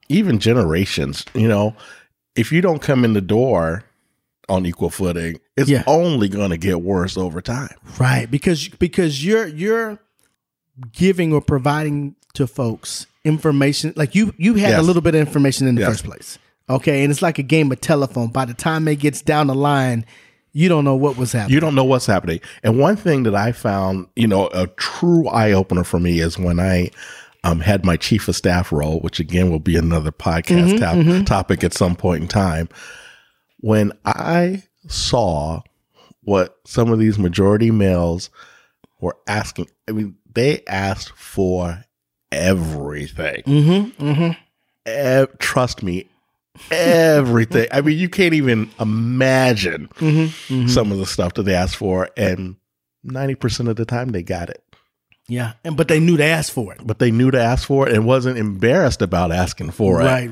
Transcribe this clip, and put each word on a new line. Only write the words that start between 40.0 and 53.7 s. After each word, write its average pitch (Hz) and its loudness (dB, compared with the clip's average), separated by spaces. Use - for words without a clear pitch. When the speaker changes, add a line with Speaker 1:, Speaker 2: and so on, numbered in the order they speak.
Speaker 1:
they 135 0
asked 98 -4
for 90 -4
everything. 90 -4
Speaker 2:
Mm-hmm, 156 2
mm-hmm. 160 0
Speaker 1:
Ev-, 131 0
trust - -2
me, 92 -6
everything. 156 4
I 139 0
mean, 151 2
you 175 -2
can't 175 2
even 120 2
imagine 117 0
Speaker 2:
Mm-hmm, 156 -2
mm-hmm. 127 0
Speaker 1:
some 123 2
of 98 -2
the 95 -4
stuff 90 -2
that 107 -2
they 95 0
asked 90 0
for, 92 -2
and 92 -4
ninety 131 -6
percent 117 -4
of 110 -2